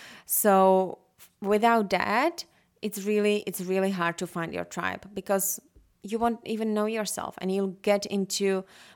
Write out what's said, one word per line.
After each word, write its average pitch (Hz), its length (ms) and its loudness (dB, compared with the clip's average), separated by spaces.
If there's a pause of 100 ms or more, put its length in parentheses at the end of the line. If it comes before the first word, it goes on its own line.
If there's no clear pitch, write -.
(260)
So 190 720 4 (200)
f-, - 100 -20 (120)
without 214 500 4
that, 247 540 0 (360)
it's 208 220 -6
really, 208 440 2
it's 185 140 -8
really 190 300 0
hard 170 280 -2
to 180 80 -4
find 165 260 -6
your 175 120 -4
tribe, 180 480 -6
because 196 460 -2 (440)
you 214 160 -6
won't 233 260 0
even 220 280 -2
know 208 120 0
yourself, 220 540 -6
and 185 120 -2
you'll 196 300 -2
get 202 240 2
into 196 580 -2 (320)